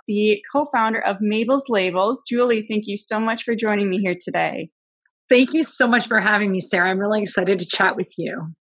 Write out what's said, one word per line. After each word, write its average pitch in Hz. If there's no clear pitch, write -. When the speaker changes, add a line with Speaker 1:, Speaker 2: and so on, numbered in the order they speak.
Speaker 1:
the 208
co-founder 226
of 196
Mabel's 226
Labels. 196
Julie, 240
thank 214
you 202
so 220
much 226
for 233
joining 208
me 185
here 180
today. 170
Speaker 2:
Thank 254
you 320
so -
much 233
for 220
having 202
me, 185
Sarah. 180
I'm 190
really 208
excited 190
to 175
chat -
with -
you. 165